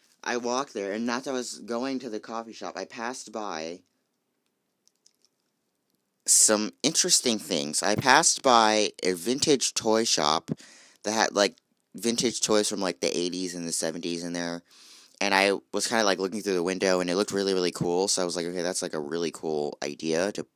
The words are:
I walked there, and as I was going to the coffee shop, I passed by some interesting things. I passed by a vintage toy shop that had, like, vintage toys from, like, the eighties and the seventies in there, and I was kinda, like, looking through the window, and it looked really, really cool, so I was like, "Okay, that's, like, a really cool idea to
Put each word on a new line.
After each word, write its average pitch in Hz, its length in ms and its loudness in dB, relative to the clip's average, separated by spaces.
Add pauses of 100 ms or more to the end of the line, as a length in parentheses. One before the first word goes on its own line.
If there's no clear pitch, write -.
(220)
I 120 140 -4
walked 123 380 -4
there, 98 180 -6
and 117 180 -4
as 127 160 -4
I 143 60 -6
was 127 280 -8
going 120 400 -6
to 123 100 -10
the 107 100 -8
coffee 113 320 -10
shop, 98 240 -10
I 95 80 -8
passed 123 480 -10
by 87 480 -8 (2500)
some 107 560 4
interesting 139 560 2
things. 78 440 -2
I 101 120 2
passed 131 480 6
by 107 500 6 (100)
a 92 120 2
vintage 123 580 0
toy 110 320 2
shop 80 460 2 (540)
that 104 80 -2
had, 110 220 2
like, 101 220 2 (380)
vintage 117 480 -2
toys 107 260 4
from, - 120 -4
like, 90 200 -4
the - 160 0
eighties 87 380 -2
and 85 120 -8
the 80 60 -6
seventies 85 500 -4
in 87 120 -8
there, 85 280 -6 (560)
and 98 160 0
I 98 180 6 (200)
was 101 140 -2
kinda, 113 180 0
like, 95 140 2
looking 98 240 -4
through 98 120 0
the 87 80 0
window, 92 380 2
and 90 80 -2
it 90 80 0
looked 104 160 0
really, 98 220 0
really 90 160 0
cool, 87 360 0
so - 140 0
I 90 60 0
was 85 100 -6
like, 85 80 -4
"Okay, 87 160 -6
that's, 90 220 -4
like, 90 100 -6
a 78 80 -6
really 80 300 -4
cool 76 520 -4
idea 80 500 -2
to - 120 -10 (120)